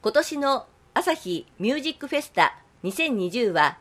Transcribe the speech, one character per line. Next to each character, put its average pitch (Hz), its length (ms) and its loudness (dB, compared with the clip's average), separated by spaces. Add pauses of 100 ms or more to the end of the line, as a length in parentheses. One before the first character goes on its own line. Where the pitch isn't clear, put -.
今 214 100 -2
年 302 260 0
の 277 300 0 (260)
朝 - 200 2
日 180 340 -6 (100)
ミ 214 140 0
ュ 294 60 -2
ー - 20 -4
ジ 302 100 -4
ッ - 80 -12
ク 285 80 -10
フ 294 80 -6
ェ 302 80 0
ス - 60 -14
タ - 340 2 (220)
二 190 80 -4
千 302 240 -2
二 185 120 0
十 214 220 0
は 151 300 2